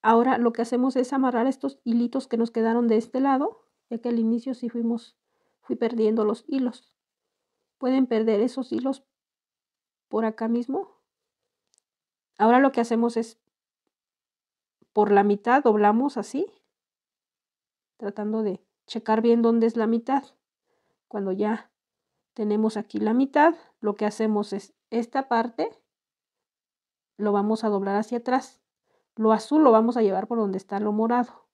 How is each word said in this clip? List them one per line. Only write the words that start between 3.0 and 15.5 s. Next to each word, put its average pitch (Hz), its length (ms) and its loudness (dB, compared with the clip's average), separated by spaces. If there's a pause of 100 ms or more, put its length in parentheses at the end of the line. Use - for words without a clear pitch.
lado, 277 460 -2 (240)
ya 233 80 -8
que 233 100 -8
al 233 100 -2
inicio 233 360 -2
sí 240 160 -8
fuimos, 233 440 -6 (460)
fui - 160 -8
perdiendo 220 480 0
los 214 240 -2
hilos. 262 460 -6 (800)
Pueden 262 300 0
perder 220 340 0
esos 247 320 -4
hilos 269 320 -4 (1040)
por 220 160 -2
acá 220 240 -4
mismo. 240 480 -4 (1400)
Ahora 226 200 6
lo 269 140 4
que 247 80 -2
hacemos 233 380 -2
es 226 200 -8 (1600)
por 208 180 4
la 202 100 8
mitad 208 400 2